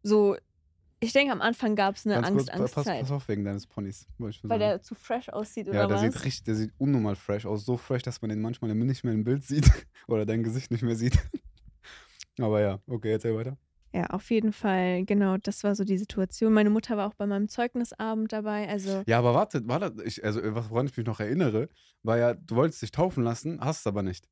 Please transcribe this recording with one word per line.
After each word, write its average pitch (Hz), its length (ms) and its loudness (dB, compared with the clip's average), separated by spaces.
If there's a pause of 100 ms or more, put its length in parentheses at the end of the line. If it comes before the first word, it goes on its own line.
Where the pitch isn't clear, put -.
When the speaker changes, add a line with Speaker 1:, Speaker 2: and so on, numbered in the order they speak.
Speaker 1:
So, 208 320 4 (640)
ich 233 140 -2
denke, 277 200 4
am 180 80 -2
Anfang 220 340 0
gab's 196 300 0
'ne 208 80 2
Speaker 2:
Ganz 120 140 2
kurz, - 0 -
Speaker 1:
Angst, 139 280 2
Speaker 2:
pa-, - 120 0
pass, - 100 -4 (100)
Speaker 1:
Angstzeit. 185 60 -2
Speaker 2:
pass 131 180 -4
auf 139 160 -4
wegen 104 160 -2
deines 98 240 -6
Ponys, 101 400 -10 (100)
wollte 107 200 -8
ich - 60 -18
nur 107 60 -8
Speaker 1:
Weil 113 100 0
Speaker 2:
sagen. 208 100 2
Speaker 1:
der 196 120 -2
zu - 140 -14
fresh - 340 -8
aussieht, 214 420 -8
Speaker 2:
Ja, 104 80 0
Speaker 1:
oder 104 80 4
Speaker 2:
der 101 100 2
sieht 107 160 2
Speaker 1:
was? - 100 -8
Speaker 2:
richtig, 135 200 -6
der 110 120 -2
sieht 107 220 -2
unnormal 123 380 2
fresh 104 300 -4
aus. 104 200 -4
So 123 120 0
fresh, 123 260 -4
dass - 180 -8
man 110 100 -4
ihn 107 100 -2
manchmal 113 340 -4
nicht 127 280 0
mehr 120 100 0
im 107 100 0
Bild 135 200 0
sieht 143 220 0
<laughs> - 420 6
oder 107 180 2
dein 113 180 0
Gesicht 117 280 -4
nicht 110 120 -2
mehr 113 120 0
sieht. 120 220 2
<laughs> - 1200 -8
Aber 107 220 2
ja, 101 260 0
okay, 110 240 -4
erzähl 110 240 0
weiter. 123 220 -6 (360)
Speaker 1:
Ja, 175 140 -2
auf - 220 -6
jeden 220 220 2
Fall, 185 540 0
genau, 196 320 2
das - 260 -6
war 202 120 2
so 208 100 -2
die 196 120 0
Situation. 208 560 0
Meine 208 160 6
Mutter 220 280 0
war 202 100 -2
auch 208 60 -8
bei 202 120 -6
meinem 202 220 0
Zeugnisabend 220 840 -4
dabei, 208 360 -4
also 196 380 -4
Speaker 2:
Ja, 117 120 4
aber 120 140 4
warte, 143 340 0
war 139 120 0
das, 190 120 -4 (140)
ich, - 180 -6
also, 107 180 -2 (140)
was, 113 140 -4
woran 123 180 0
ich - 100 -6
mich 117 80 -4
noch 113 140 -4
erinnere, 117 500 0 (340)
war 113 140 2
ja, 120 160 4
du - 220 -8
wolltest 156 260 2
dich 110 100 -8
taufen 160 320 0
lassen, 117 380 -4
hast 156 200 -2
es - 60 -2
aber 101 160 -2
nicht. 92 280 -6